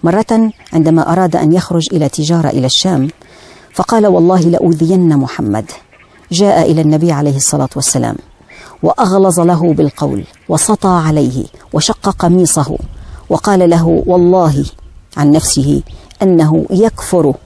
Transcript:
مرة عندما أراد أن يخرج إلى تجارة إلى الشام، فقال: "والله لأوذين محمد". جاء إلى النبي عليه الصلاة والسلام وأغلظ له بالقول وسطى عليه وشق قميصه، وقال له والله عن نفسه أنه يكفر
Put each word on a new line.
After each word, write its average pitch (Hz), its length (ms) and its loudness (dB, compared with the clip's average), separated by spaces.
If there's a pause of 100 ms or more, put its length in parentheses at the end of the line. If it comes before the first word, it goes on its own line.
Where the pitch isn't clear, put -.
مرة 220 480 0 (220)
عندما 160 400 2
أراد 180 220 0
أن 156 180 2
يخرج 170 380 -2
إلى 151 180 0
تجارة 160 380 -2
إلى 131 180 -2
الشام، 139 440 0 (640)
فقال: 208 340 0
"والله 180 340 4
لأوذين 170 760 2
محمد". 110 480 -4 (640)
جاء 170 400 2
إلى 160 100 0
النبي 156 300 2
عليه 143 240 -2
الصلاة 135 400 -2
والسلام 120 400 -4 (680)
وأغلظ 185 560 2
له 170 340 2
بالقول 143 500 -2 (260)
وسطى 185 560 0
عليه 135 380 0 (300)
وشق 180 360 -2
قميصه، 170 680 0 (520)
وقال 185 400 2
له 165 360 2
والله 175 600 2 (520)
عن 147 140 2
نفسه 143 500 0 (400)
أنه 165 480 2
يكفر 180 640 0 (120)